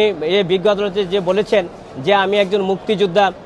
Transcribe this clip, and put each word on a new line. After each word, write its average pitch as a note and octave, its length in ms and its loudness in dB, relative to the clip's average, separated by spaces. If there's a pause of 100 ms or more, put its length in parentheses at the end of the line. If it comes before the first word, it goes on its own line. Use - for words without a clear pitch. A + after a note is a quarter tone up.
(200)
এ F3+ 220 0
বিজ্ঞ F#3 280 0
আদালতে G3+ 340 -2
যে F#3+ 160 -2
বলেছেন F#3+ 480 0 (360)
যে, F#3+ 100 4
"আমি G3 220 2
একজন G3+ 260 0
মুক্তিযোদ্ধা, F#3+ 720 0 (140)